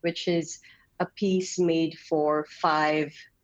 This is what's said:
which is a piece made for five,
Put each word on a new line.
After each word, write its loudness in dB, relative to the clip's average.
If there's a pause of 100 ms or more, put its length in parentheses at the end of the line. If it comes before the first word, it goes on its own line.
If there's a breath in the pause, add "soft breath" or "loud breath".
which -4
is -2 (400 loud breath)
a 0
piece -2
made 2
for 0 (160)
five, 2 (300)